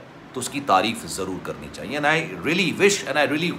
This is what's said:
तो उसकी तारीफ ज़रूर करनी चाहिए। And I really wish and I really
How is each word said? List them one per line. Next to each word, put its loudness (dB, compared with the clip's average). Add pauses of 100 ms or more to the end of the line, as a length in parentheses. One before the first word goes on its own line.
(360)
तो -4
उसकी -6
तारीफ 4
ज़रूर -6
करनी -10
चाहिए। -8
And -2
I 4 (260)
really 2
wish 4
and -2
I 4
really 0